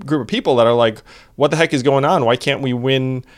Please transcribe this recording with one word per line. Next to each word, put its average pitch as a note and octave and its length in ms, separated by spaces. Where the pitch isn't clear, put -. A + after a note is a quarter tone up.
group C#3+ 160
of G#2+ 60
people G3+ 300
that A2+ 100
are A#2+ 80
like, A2+ 260
"What C#3+ 140
the D#3 80
heck E3 160
is C3+ 80
going C#3 240
on? D#3 200
Why A#2 100
can't C#3 260
we C3 120
win C3 520